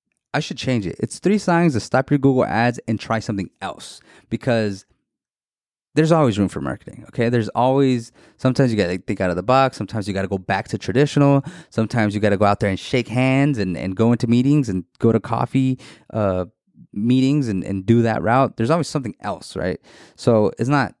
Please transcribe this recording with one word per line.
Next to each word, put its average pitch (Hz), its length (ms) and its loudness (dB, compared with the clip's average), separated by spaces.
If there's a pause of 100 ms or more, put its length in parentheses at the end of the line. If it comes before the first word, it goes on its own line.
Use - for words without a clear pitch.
(320)
I 143 80 -2
should - 160 -8
change 120 300 -2
it. - 140 -8
It's - 180 -6
three 202 200 0
signs 170 360 2
to 107 60 -2
stop - 300 -2
your 147 80 2
Google 131 260 2
Ads 117 420 0
and 110 140 -2
try 113 180 -4
something 98 320 -6 (100)
else, - 400 -12 (280)
because 110 580 -2 (1080)
there's 156 160 4
always 135 260 2
room 98 100 2
for - 120 -10
marketing, - 480 -10
okay? 117 200 -2
There's 117 200 0
always, 131 640 0 (240)
sometimes 131 340 2
you 110 60 -2
gotta 92 220 0
think 101 220 -6
out 92 100 0
of 87 40 -2
the 90 80 -2
box. 131 340 2
Sometimes 104 300 -8
you 101 80 -4
gotta 95 140 -4
go 98 100 -4
back 95 300 -4
to 107 100 -6
traditional. 139 680 2 (260)
Sometimes 110 440 -2
you 107 60 -4
gotta 101 160 2
go 101 80 0
out 101 160 2
there 104 100 0
and 92 80 -2
shake - 300 -4
hands 131 500 2
and, 92 180 -2
and 90 200 -6
go 113 160 4
into 117 160 0
meetings 127 400 2
and 92 160 -4 (160)
go 117 100 4
to 113 80 4
coffee, 127 640 -2 (320)
uh, 95 320 0 (480)
meetings 131 560 2
and, 95 160 -2
and 95 200 -6
do 117 180 4
that 113 200 0
route. 120 340 0
There's 113 140 -2
always 160 160 0
something 127 340 -6
else, - 360 -10
right? - 240 -4 (340)
So 107 460 2
it's 117 80 -2
not 139 320 0